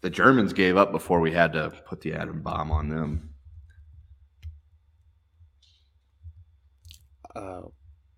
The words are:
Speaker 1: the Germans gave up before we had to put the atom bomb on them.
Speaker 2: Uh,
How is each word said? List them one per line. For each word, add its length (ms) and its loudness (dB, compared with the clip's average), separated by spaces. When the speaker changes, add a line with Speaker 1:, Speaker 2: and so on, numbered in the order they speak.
Speaker 1:
the 80 -4
Germans 440 4
gave 240 4
up 160 4
before 260 2
we 140 2
had 180 4
to 200 -4
put 140 -14
the 140 -8
atom 280 -8
bomb 300 -6
on 160 -2
them. 460 -6
Speaker 2:
Uh, 260 -12